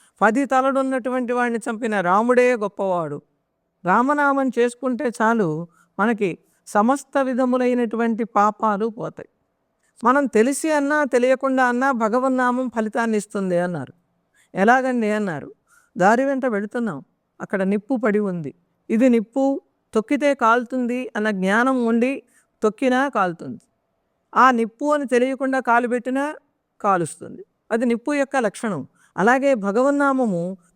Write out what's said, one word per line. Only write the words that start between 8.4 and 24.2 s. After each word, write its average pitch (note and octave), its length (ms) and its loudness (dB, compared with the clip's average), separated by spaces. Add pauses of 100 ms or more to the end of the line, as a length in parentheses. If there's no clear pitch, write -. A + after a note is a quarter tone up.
పోతాయి. F#3 440 -10 (760)
మనం C4+ 220 4
తెలిసి C4 460 2
అన్నా D4 320 2
తెలియకుండా C4 640 2
అన్నా B3 260 0
భగవన్నామం B3 760 0
ఫలితాన్ని A3+ 480 -2
ఇస్తుంది F#3+ 420 -2
అన్నారు. F3 340 -6 (640)
ఎలాగండి A#3+ 560 2
అన్నారు, G#3 420 -6 (440)
దారి A#3 280 4
వెంట C4+ 200 -2
వెళుతున్నాం, G#3+ 580 -4 (380)
అక్కడ F#3+ 220 -4
నిప్పు G3+ 320 -2
పడి G#3+ 240 0
ఉంది, F3 360 -4 (340)
ఇది A#3 200 4
నిప్పు, C4+ 520 0 (320)
తొక్కితే C#4 400 0
కాలుతుంది B3 840 -2
అన్న G#3+ 160 -2
జ్ఞానం A3+ 540 0
ఉండి A#3 380 0 (380)
తొక్కినా B3+ 480 0
కాలుతుంది. F#3+ 500 -4 (720)